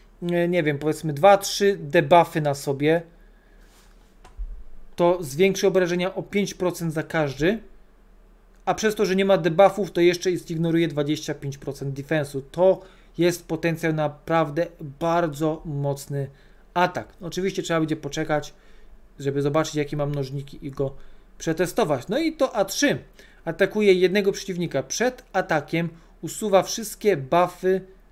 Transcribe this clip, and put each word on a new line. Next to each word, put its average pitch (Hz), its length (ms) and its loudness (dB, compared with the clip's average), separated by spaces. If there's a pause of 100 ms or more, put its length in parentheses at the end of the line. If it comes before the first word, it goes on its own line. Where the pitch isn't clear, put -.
(220)
e, 175 260 0
nie 175 140 2
wiem, 147 160 0
powiedzmy 151 340 -2
dwa, 196 260 8
trzy 202 420 0
debuffy 165 600 4
na 143 140 0
sobie, 147 480 0 (1900)
to 175 240 4
zwiększy 190 460 2
obrażenia 180 480 2
o 185 80 -4
pięć 202 320 -2
procent 175 380 -2
za 156 100 -2
każdy, 151 560 0 (1080)
a 185 100 0
przez 214 200 0
to, 214 120 0
że 185 100 0
nie 196 80 2
ma 196 140 4
debuffów, 180 520 4
to 175 100 -2
jeszcze 175 300 2
jest, 175 200 -6
ignoruje 165 380 0
dwadzieścia 147 460 -4
pięć 139 240 -10
procent 139 360 -8
defensu. 139 480 -4
To 180 380 4 (380)
jest 175 300 0
potencjał 160 440 -2
naprawdę 156 720 -2 (340)
bardzo 160 640 0
mocny 143 640 -6 (440)
atak. 175 340 -2 (120)
Oczywiście 180 420 -4
trzeba 165 180 0
będzie 156 160 0
poczekać, 151 580 -4 (640)
żeby 139 240 -2
zobaczyć, 151 320 0
jakie 151 220 -4
ma 143 100 -2
mnożniki 143 600 -8
i 139 40 -10
go 139 240 -4 (440)
przetestować. 165 680 -2
No 220 100 -2
i 320 140 0
to - 240 -2
A 202 80 2
trzy. 202 340 0 (460)
Atakuje 190 480 2
jednego 185 400 4
przeciwnika. 170 500 -4
Przed 254 500 -4
atakiem 170 560 -2 (340)
usuwa 190 400 2
wszystkie 208 540 -2
buffy 175 640 0 (320)